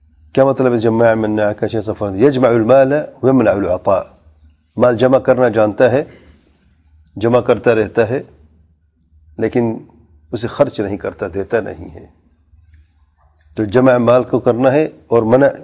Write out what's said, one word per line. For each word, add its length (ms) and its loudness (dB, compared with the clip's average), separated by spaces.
کیا 120 2
مطلب 280 0
ہے 40 0
جمّاع 360 2
منّاع 380 -2
کا؟ 160 -6
شیخ 160 -6
صاحب 140 -8
فرماتے 220 -6
یجمع 280 2
المال 460 2
ویمنع 280 2
العطاء، 500 -2
مال 200 2
جمع 220 2
کرنا 280 0
جانتا 440 0
ہے، 120 0
جمع 240 0
کرتا 360 0
رہتا 340 -2
ہے، 120 -6
لیکن 400 -2
اسے 160 -8
خرچ 320 -2
نہیں 180 -4
کرتا، 360 -10
دیتا 280 -4
نہیں 320 -12
ہے۔ 120 -20
تو 100 -4
جمع 320 4
مال 260 2
کو 160 -2
کرنا 320 0
ہے 160 0
اور 160 2
منع 240 4